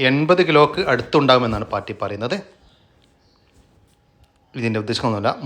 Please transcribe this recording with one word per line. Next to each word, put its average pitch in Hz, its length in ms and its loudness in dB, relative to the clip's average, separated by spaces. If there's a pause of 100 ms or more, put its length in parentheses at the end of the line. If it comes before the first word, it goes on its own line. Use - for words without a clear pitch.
(100)
എൺപത് 156 400 2
കിലോക്ക് 151 320 4 (100)
അടുത്തുണ്ടാകുമെന്നാണ് 123 800 2
പാറ്റി 104 320 -8
പറയുന്നത്. 110 340 -6 (2250)
ഇതിൻ്റെ 113 260 -2
ഉദ്ദേശമൊന്നുമല്ല. 110 460 -2 (160)